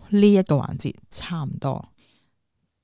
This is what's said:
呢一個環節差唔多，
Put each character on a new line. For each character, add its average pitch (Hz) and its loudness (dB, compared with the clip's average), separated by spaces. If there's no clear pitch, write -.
呢 208 6
一 190 4
個 156 0
環 135 -4
節 - -8
差 165 -8
唔 131 -8
多， - -6